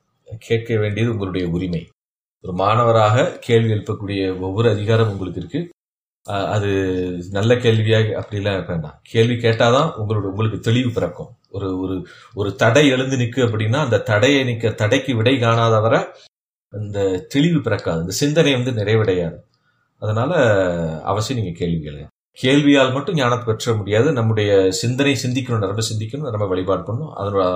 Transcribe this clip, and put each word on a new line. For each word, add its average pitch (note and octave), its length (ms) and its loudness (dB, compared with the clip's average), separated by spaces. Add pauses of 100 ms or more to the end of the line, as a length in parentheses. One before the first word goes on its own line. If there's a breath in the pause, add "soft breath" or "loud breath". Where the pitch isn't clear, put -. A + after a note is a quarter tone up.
(380)
கேட்க A2+ 380 -2
வேண்டியது G#2+ 360 -2
உங்களுடைய F#2 360 -4
உரிமை. E2+ 340 -4 (600)
ஒரு F2+ 80 -10
மாணவராக A2+ 760 2 (120)
கேள்வி A2+ 340 2
எழுப்பக்கூடிய G2 680 -4
ஒவ்வொரு G2 300 0
அதிகாரம் G#2 400 2
உங்களுக்கு F#2 300 -8
இருக்கு. C3+ 200 -8 (680)
அ, G#2+ 60 -8 (140)
அது G2+ 240 0 (600)
நல்ல G#2 240 2
கேள்வியா A2 440 2 (160)
அப்படிலாம் G2+ 420 -4
இருக்க F2 160 -6
வேண்டாம். D#2+ 300 -8
கேள்வி A#2 320 0
கேட்டாதான் A#2 580 2
உங்களுடைய, G#2 380 -4
உங்களுக்கு G2+ 300 -2
தெளிவு B2 300 0
பிறக்கும். F2+ 400 -6 (180)
ஒரு, G2 200 -6 (120)
ஒரு, F#2+ 140 -4 (400 loud breath)
ஒரு G2+ 200 -4
தடை A#2+ 340 4
எழுந்து C3 280 0
நிக்கு B2 260 -2
அப்படின்னா, A2 360 0
அந்த A#2 240 0
தடையை C3 420 4
நீக்க, A2+ 260 -2
தடைக்கு A#2 460 0
விடை A#2 180 2
காணாதவரை A#2 680 4 (720 loud breath)
அந்த G#2 260 -8 (300)
தெளிவு D#3 320 2
பிறக்காது, F#2+ 400 -2
அந்த F2+ 120 -4
சிந்தனை D3 400 2
வந்து B2+ 200 0
நிறைவடையாது. G2 680 0 (640)
அதனால A2+ 300 -2 (680)
அவசியம் G#2+ 360 -4
நீங்க F2+ 200 -6
கேள்வி E2+ 200 -2
கேளுங்க. D2 280 -12 (320)
கேள்வியால் C#3 540 4
மட்டும் D3 220 -4
ஞானத்தை A#2+ 320 0
பெற்ற A2+ 280 -2
முடியாது. G#2 380 0
நம்முடைய A2 380 0 (220)
சிந்தனை B2+ 420 0
சிந்திக்கணும், B2 480 -2
நரம்பு G#2 200 -2
சிந்திக்கணும், A2 440 -6
நரம்பை G#2 220 -2
வழிபாடு F#2 340 0
பண்ணணும். C3+ 320 -8
அதனோட, G2 280 -2 (140)